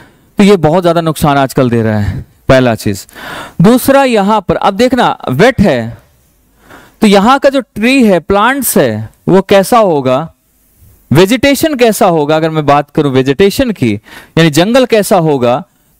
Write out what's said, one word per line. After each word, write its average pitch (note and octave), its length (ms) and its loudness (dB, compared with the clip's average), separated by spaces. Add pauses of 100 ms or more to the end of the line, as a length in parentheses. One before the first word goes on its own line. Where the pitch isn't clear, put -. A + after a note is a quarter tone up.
(380)
तो G#3 40 2
ये G3+ 140 4
बहुत D#3+ 260 0
ज्यादा E3+ 180 0
नुकसान D#3 360 -2
आजकल C3+ 340 0
दे A#2 120 0
रहा A2 160 -2
है, - 280 -6 (220)
पहला B2+ 260 2
चीज। G#2 320 -8 (540)
दूसरा, B3+ 440 2
यहां G#3+ 360 0
पर E3+ 160 -4
अब - 180 -2
देखना, A#3 440 0 (120)
वेट F#3+ 300 0
है B2 380 -2 (1000)
तो A3 60 2
यहां G3+ 320 4
का C#4 100 2
जो C4+ 120 0
ट्री B3 440 0
है, F#3 160 2
प्लांट्स A3 580 -2
है, A2 300 -2 (200)
वो F#3 140 2
कैसा G3 360 2
होगा, D3+ 560 -2 (800)
वेजिटेशन C4 600 2
कैसा A3+ 320 0
होगा? D#3 300 0
अगर D#3+ 140 -2
मैं D#3 160 -4
बात C#3+ 240 0
करूं C#3+ 220 -2
वेजिटेशन C#3 580 0
की, A#2+ 240 -2 (440)
यानी E3 120 2
जंगल G#3+ 360 0
कैसा G#3+ 300 0
होगा, C#3+ 480 0 (360)